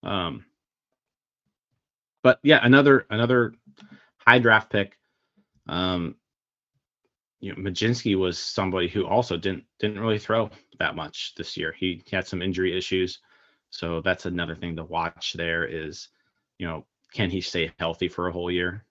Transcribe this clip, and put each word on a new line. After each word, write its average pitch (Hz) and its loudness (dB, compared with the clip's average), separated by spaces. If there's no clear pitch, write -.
Um, 87 -6
but 127 6
yeah, 151 8
another, 135 8
another 117 2
high 123 6
draft 113 4
pick. 101 -2
Um, 90 -4
you 95 -10
know, - -12
Majinski 107 0
was 90 0
somebody 92 -2
who 90 -2
also 107 0
didn't, 92 -6
didn't 107 -4
really 110 -2
throw 110 -2
that 82 -4
much - -10
this - -12
year. 80 -6
He, 90 -6
he - -8
had 92 -2
some 92 -8
injury 92 -2
issues. 92 -4
So 85 -8
that's 90 -2
another 85 -6
thing 85 -10
to 82 -10
watch 82 -6
there 85 -4
is, - -10
you 90 -8
know, 78 -10
can 98 -2
he 90 -4
stay 80 -4
healthy 85 -4
for 87 -4
a 87 -4
whole 87 -6
year? 90 -4